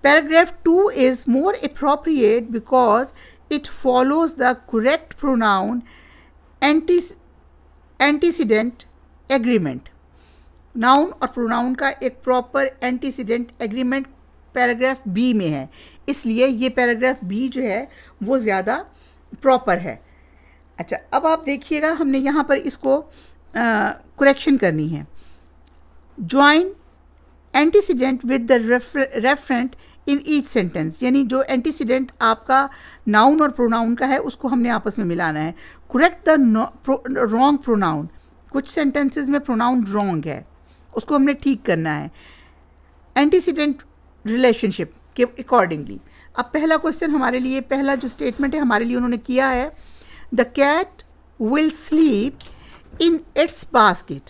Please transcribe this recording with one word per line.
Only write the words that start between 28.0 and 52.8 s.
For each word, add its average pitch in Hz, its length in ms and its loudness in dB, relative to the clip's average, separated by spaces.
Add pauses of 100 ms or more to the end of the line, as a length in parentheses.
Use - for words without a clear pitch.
with 240 220 -2
the 233 220 2
refer-, 247 560 -2
referent 262 440 -2 (400)
in 285 140 2
each 302 240 -2
sentence, 165 560 -4
यानी 269 200 2
जो 254 180 -2
एंटीसीडेंट 262 680 -2 (100)
आपका 262 480 0 (380)
नाउन 240 340 6
और 285 100 2
प्रोनाउन 233 440 0
का 247 100 -2
है 262 120 0
उसको - 300 -6
हमने 240 220 0
आपस 220 280 -4
में 208 80 -2
मिलाना 170 340 -2
है। 160 160 -6 (400)
करेक्ट 330 340 2
the 302 140 4 (120)
no-, - 340 -4
pro-, 262 400 -2
wrong 269 280 2 (120)
pronoun, 165 380 0 (440)
कुछ 277 160 -4
सेंटेंसेस 285 600 -2
में 285 120 0
प्रोनाउन 240 440 0
रॉन्ग 196 400 -2
है, 143 220 -10 (480)
उसको 254 200 -4
हमने 277 180 4
ठीक 277 320 -2
करना 160 260 0
है 147 200 -8 (1080)
एंटीसीडेंट 294 640 2 (420)
रिलेशनशिप 226 680 0 (220)
के 247 100 2
accordingly। 175 720 -2 (420)
अब 247 60 -4
पहला 311 320 0
क्वेश्चन 311 340 -4
हमारे 254 280 0
लिए, 262 220 -4
पहला 277 340 -2
जो 262 120 -8
स्टेटमेंट 277 480 -4
है 302 60 -2
हमारे 233 240 0
लिए 240 100 -4
उन्होंने 247 220 -2
किया 262 300 -2
है, 262 280 -4 (600)
"The 240 100 6 (140)
cat 311 460 2 (360)
will 294 300 2 (180)
sleep 277 540 2 (580)